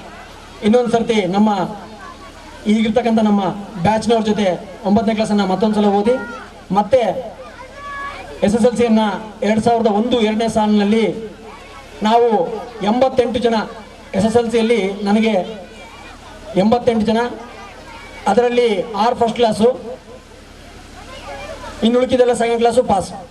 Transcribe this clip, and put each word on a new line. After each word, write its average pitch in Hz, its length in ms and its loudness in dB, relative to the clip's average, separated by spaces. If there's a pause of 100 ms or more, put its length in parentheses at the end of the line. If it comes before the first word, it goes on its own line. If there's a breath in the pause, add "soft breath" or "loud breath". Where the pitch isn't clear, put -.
(640)
ಇನ್ನೊಂದು 233 280 4
ಸರ್ತಿ 226 340 2
ನಮ್ಮ 196 440 2 (1000)
ಈಗಿರ್ತಕ್ಕಂಥ 226 560 2
ನಮ್ಮ 202 260 2 (320)
ಬ್ಯಾಚ್ನವ್ರ 214 420 2
ಜೊತೆ 202 380 0 (240)
ಒಂಬತ್ತನೇ 208 300 2
ಕ್ಲಾಸನ್ನ 202 300 0
ಮತ್ತೊಂದು 190 300 0
ಸಲ 208 100 2
ಓದಿ 202 260 2 (600)
ಮತ್ತೆ 208 640 0 (1080)
ಎಸ್ 208 120 4
ಎಸ್ 226 100 4
ಎಲ್ 240 120 2
ಸಿಯನ್ನು 220 560 2 (100)
ಎರಡು 214 180 2
ಸಾವಿರದ 226 260 4
ಒಂದು 233 340 2
ಎರಡನೇ 220 280 0
ಸಾಲಿನಲ್ಲಿ 214 680 2 (880)
ನಾವು 220 440 2 (380)
ಎಂಬತ್ತೆಂಟು 247 540 2
ಜನ 226 160 2 (600)
ಎಸ್ 196 100 2
ಎಸ್ 226 120 4
ಎಲ್ 233 140 2
ಸಿಯಲ್ಲಿ 220 420 2
ನನಗೆ 208 380 2 (1200)
ಎಂಬತ್ತೆಂಟು 226 500 2
ಜನ, 220 120 2 (1120)
ಅದರಲ್ಲಿ 240 680 2
ಆರು 220 220 2
ಫಸ್ಟ್ 233 200 0
ಕ್ಲಾಸು, 226 640 0 (1900)
ಇನ್ನು 240 160 4
ಉಳ್ಕಿದೆಲ್ಲ 247 340 4
ಸೆಕೆಂಡ್ 233 260 0
ಕ್ಲಾಸು 233 240 4
ಪಾಸ್. 190 280 0 (200)